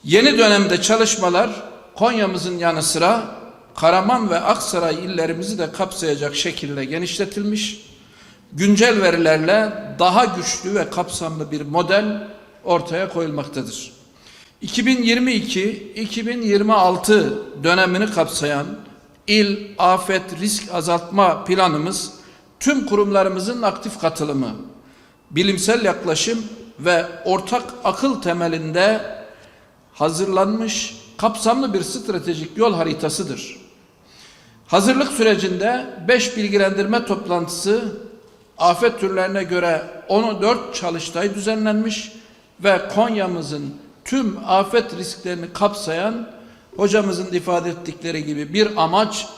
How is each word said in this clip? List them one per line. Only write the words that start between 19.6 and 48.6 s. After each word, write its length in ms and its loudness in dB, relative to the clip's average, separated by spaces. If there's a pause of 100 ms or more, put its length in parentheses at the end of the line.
afet 640 2
risk 340 -4
azaltma 680 2
planımız 680 0 (480)
tüm 260 0
kurumlarımızın 760 2
aktif 380 -4
katılımı, 500 -2 (800)
bilimsel 540 2
yaklaşım 600 0 (360)
ve 260 2 (180)
ortak 380 0 (220)
akıl 380 0
temelinde 800 0 (920)
hazırlanmış 1120 -2 (120)
kapsamlı 580 0
bir 80 0
stratejik 760 -6
yol 160 4
haritasıdır. 840 -4 (1120)
Hazırlık 460 2
sürecinde 720 0 (220)
beş 280 2
bilgilendirme 680 2
toplantısı, 960 -2 (600)
afet 420 2
türlerine 440 0
göre 380 0 (260)
on 340 0
dört 320 0
çalıştay 600 -4
düzenlenmiş 800 -2 (520)
ve 160 4 (140)
Konya'mızın 800 -2 (300)
tüm 320 -2 (100)
afet 500 2
risklerini 560 -8
kapsayan, 800 -2 (460)
hocamızın 560 0
da 40 -2
ifade 340 0
ettikleri 540 -8
gibi, 300 -6
bir 220 4